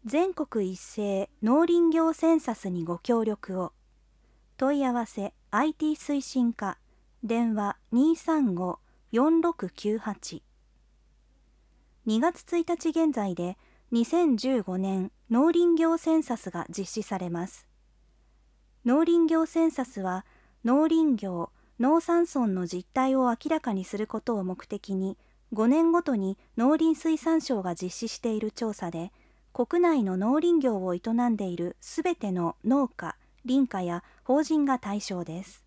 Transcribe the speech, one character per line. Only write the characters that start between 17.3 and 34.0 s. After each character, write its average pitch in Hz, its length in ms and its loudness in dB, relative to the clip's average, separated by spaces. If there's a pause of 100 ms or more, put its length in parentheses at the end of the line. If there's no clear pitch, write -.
す。 - 200 -16 (1160)
農 269 200 4
林 339 220 4
業 320 200 2
セ 330 180 0
ン 320 60 2
サ 269 140 -4
ス - 160 -12
は、 185 240 -4 (400)
農 277 240 4
林 311 280 4
業、 185 340 -6 (300)
農 294 200 4
山 339 320 2
村 247 140 0
の 185 200 -2
実 180 260 -8
態 262 240 2
を 254 140 2
明 233 200 -4
ら 311 100 0
か 233 120 -4
に 190 120 -4
す - 140 -8
る 214 80 -4
こ 220 140 -6
と 233 160 -4
を 196 80 -4
目 180 200 -8
的 202 300 -8
に、 190 240 -4 (340)
五 220 140 2
年 320 240 4
ご 339 120 4
と 294 120 -2
に 190 240 -2 (180)
農 262 200 4
林 320 240 2
水 320 180 0
産 330 220 2
省 240 220 -2
が 180 120 -4
実 185 160 -6
施 226 180 -8
し - 100 -10
て 233 140 -4
い 214 60 -2
る 214 140 -4
調 220 200 -4
査 180 180 -8
で、 170 220 -8 (400)
国 339 300 0
内 311 220 4
の 185 120 0
農 233 240 2
林 339 200 4
業 220 240 0
を 180 100 0
営 175 60 -6 (280)
ん 226 80 2
で 202 100 -4
い 175 100 -6
る 175 240 -4
す - 220 -8
べ 349 120 0
て 208 160 -6
の 175 340 -2
農 262 240 2
家、 - 280 -12 (300)
林 254 220 2
家 190 140 -4
や 175 220 -4 (180)